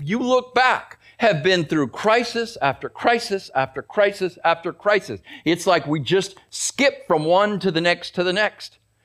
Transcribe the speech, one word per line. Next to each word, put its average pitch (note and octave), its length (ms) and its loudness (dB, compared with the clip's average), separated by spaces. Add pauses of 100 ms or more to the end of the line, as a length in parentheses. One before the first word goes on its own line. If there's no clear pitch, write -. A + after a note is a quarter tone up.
you F3+ 200 -4
look B3+ 340 0
back, B3 460 0 (220)
have G3 200 4
been F3+ 220 2
through D3 220 0
crisis A3+ 720 -2
after C#3 280 -2
crisis A#3 680 -2
after - 260 -2
crisis G3+ 640 -2
after E3 280 0
crisis. G3+ 480 -2 (240)
It's E3+ 240 -2
like E3+ 180 2
we D3+ 140 -2
just F3+ 360 -2 (140)
skip - 560 -2
from D#3 180 2
one F#3+ 360 2
to F#3 100 -2
the D#3+ 100 -2
next F3 360 -2
to F3+ 80 0
the F3+ 80 -2
next. - 460 -4 (260)